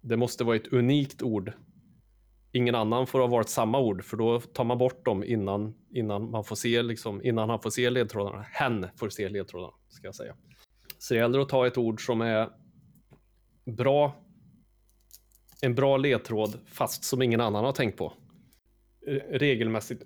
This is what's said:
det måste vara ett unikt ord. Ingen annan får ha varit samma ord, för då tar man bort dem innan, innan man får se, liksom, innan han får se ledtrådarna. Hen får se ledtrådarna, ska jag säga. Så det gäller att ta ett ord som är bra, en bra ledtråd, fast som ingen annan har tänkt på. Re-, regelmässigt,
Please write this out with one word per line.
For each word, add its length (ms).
det 160
måste 260
vara 120
ett 180
unikt 480
ord. 300
Ingen 240
annan 320
får 120
ha 80
varit 220
samma 300
ord, 240
för 140
då 220
tar 240
man 140
bort 280
dem 180
innan, 500
innan 380
man 120
får 120
se, 260
liksom, 420
innan 260
han 120
får 80
se 200
ledtrådarna. 600
Hen 440
får 140
se 200
ledtrådarna, 440
ska 180
jag 80
säga. 200
Så 160
det 60
gäller 200
att 100
ta 180
ett 100
ord 280
som 160
är 280
bra, 500
en 140
bra 220
ledtråd, 680
fast 380
som 180
ingen 200
annan 240
har 60
tänkt 260
på. 160
Re-, 320
regelmässigt, 680